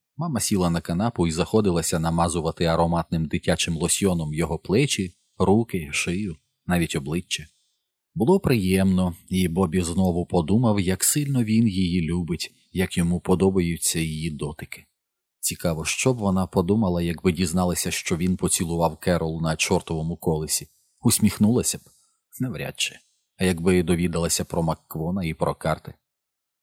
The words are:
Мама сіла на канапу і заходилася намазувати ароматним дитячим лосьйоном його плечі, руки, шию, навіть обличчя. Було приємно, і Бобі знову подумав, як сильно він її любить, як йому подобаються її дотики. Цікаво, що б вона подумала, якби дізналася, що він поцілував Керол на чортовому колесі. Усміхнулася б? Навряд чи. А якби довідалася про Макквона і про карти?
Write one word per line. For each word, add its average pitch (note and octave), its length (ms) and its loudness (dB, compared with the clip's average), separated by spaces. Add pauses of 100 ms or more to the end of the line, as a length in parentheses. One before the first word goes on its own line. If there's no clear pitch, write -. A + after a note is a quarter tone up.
(160)
Мама D3 240 -4
сіла F#2 300 2
на E2+ 100 0
канапу F2+ 460 -2
і E2 40 0
заходилася F2 680 0
намазувати E2 680 0
ароматним E2 640 0
дитячим E2+ 500 -2
лосьйоном E2 580 0
його E2 240 -2
плечі, G2 560 0 (240)
руки, F#2+ 540 2
шию, F#2 440 -4 (300)
навіть F2 300 0
обличчя. D2+ 500 -6 (680)
Було D#3 260 4
приємно, F#2 720 2 (140)
і F#2 200 2
Бобі F2 340 2
знову F2 440 0
подумав, G2+ 540 2
як F#2 240 0
сильно C#3 400 0
він A2 240 4
її F#2 340 0
любить, E2+ 520 -4 (180)
як F2+ 240 -2
йому F2 240 0
подобаються F2+ 800 0
її D#2+ 300 -4
дотики. - 540 -10 (560)
Цікаво, D#2+ 440 -4
що - 300 0
б A#2+ 40 -10
вона F#2+ 280 0
подумала, F#2 560 0
якби E2+ 300 0
дізналася, F2 580 0
що - 260 -4
він F2+ 200 0
поцілував E2 600 0
Керол E2 460 0
на D#2+ 140 -2
чортовому D#2+ 600 -2
колесі. - 520 -4 (320)
Усміхнулася G#3 800 2
б? - 20 -14 (600)
Навряд - 400 -6
чи. - 180 -6 (400)
А F#2+ 60 0
якби F2+ 380 4
довідалася E2+ 640 0
про E2+ 180 -2
Макквона E2 600 -4
і D#2+ 100 -2
про - 200 -2
карти? - 400 -4 (680)